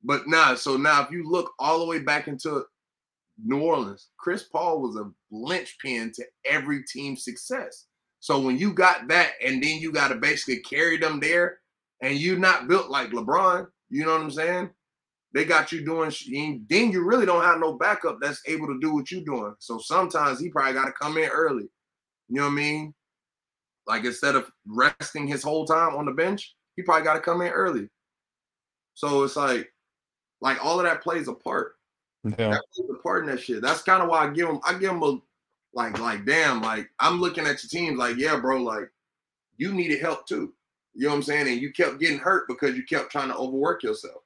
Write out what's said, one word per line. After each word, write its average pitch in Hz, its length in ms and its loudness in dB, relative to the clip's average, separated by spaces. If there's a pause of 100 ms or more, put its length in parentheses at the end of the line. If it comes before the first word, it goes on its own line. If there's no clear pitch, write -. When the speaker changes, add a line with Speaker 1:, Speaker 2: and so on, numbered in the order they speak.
Speaker 1:
But 139 240 -2
nah, 151 280 6
so 135 220 -2
now 147 240 4
if 139 100 -4
you 165 180 -8
look 170 300 -2
all 151 200 2
the 170 60 -2
way 165 140 -2
back 147 280 -2
into 143 360 -6 (800)
New 127 160 0
Orleans, 139 580 -2
Chris - 260 -4
Paul 160 380 -2
was 110 160 -4
a 101 120 -10 (220)
linchpin 120 840 -6
to 120 120 -12 (200)
every 143 380 -2
team's 139 400 -8
success. - 640 -10 (320)
So 143 200 0
when 131 180 0
you 190 160 0
got 175 340 4
that, 165 240 4 (120)
and 131 200 -2
then 156 160 -2
you 160 120 -6
gotta 139 240 2
basically 139 440 0
carry 160 380 0
them 156 220 0
there, 175 400 0 (420)
and 135 160 -2
you 175 200 2
not 180 300 4
built - 220 4
like 131 220 -2
LeBron, 175 560 2 (220)
you 143 140 -2
know 160 80 2
what 160 100 2
I'm 151 100 -6
saying? 170 380 -2 (640)
They 147 120 2
got 156 260 2
you 156 140 -6
doing 160 240 -2
sh-, - 240 -10
and 143 360 -6
then 214 220 4
you 180 120 0
really 220 220 4
don't 175 180 4
have 170 160 6
no 160 140 0
backup 175 460 0
that's 143 280 -4
able 156 200 -4
to 135 140 -6
do 156 120 0
what 143 180 -2
you 180 120 -8
doing. 113 360 -6
So 117 180 -10
sometimes 151 640 0
he 170 100 -6
probably 135 240 2
gotta 135 180 0
come 151 260 -4
in 160 120 2
early. 139 400 0 (580)
You 123 100 -4
know 143 60 2
what 143 80 2
I 143 40 0
mean? 151 380 -2 (960)
Like, 110 180 -2
instead 139 300 0
of 127 140 0 (180)
resting 139 600 0
his 139 160 -4
whole 156 220 -2
time 160 300 2
on 147 100 -4
the 139 60 -4
bench, 180 440 -2 (200)
he 180 80 -8
probably 160 200 4
gotta 156 160 2
come 170 220 0
in 175 100 -2
early. 160 380 0 (1040)
So 143 300 2
it's 135 120 -2
like, 131 380 0 (680)
like, 131 240 0
all 165 160 2
of 175 60 2
that 165 160 2
plays 165 260 -2
a 117 60 -6
part. - 420 -6 (480)
Speaker 2:
Yeah. 107 280 0
Speaker 1:
That 104 120 0 (100)
plays 370 180 -6
a - 100 -10
part 180 220 0
in 151 80 -4
that 127 100 -4
shit. 110 200 -4
That's 151 200 0
kinda 190 240 4
why 160 220 4
I - 20 -2
give 165 180 0
him, 147 160 -2
I 165 100 0
give 185 180 -2
him 175 100 -4
a, 139 180 2 (540)
like, 113 260 -4
like, 107 260 -4
damn, 139 360 2
like, 110 280 -4 (100)
I'm 175 200 2
looking 175 260 -2
at 143 180 -2
your - 60 -16
teams 160 280 -4
like, 120 200 -2
yeah, 147 220 0
bro, 131 220 0
like, 110 300 -6 (680)
you 180 160 -4
needed 165 260 0
help 160 280 -4
too. - 260 -6 (400)
You 123 120 -2
know 147 40 4
what 147 60 2
I'm 143 80 0
saying? 147 240 2
And 123 140 0
you 139 120 -6
kept 139 260 2
getting 156 200 0
hurt 185 280 2
because 127 280 0
you 127 80 -6
kept 139 280 -4
trying 135 180 -2
to 127 60 -6
overwork 135 460 -2
yourself. - 440 -6